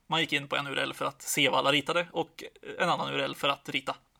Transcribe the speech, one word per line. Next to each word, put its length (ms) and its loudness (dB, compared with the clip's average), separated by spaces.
Man 140 0
gick 120 0
in 160 0
på 80 -2
en 100 -2
U 60 -6
R 40 -2
L 180 -2
för 100 -4
att 180 -6
se 260 4
vad 100 4
alla 140 4
ritade 400 0
och 320 -4
en 100 2
annan 200 0
U 60 -4
R 40 -2
L 160 -2
för 140 -2
att 200 -2
rita, 280 -2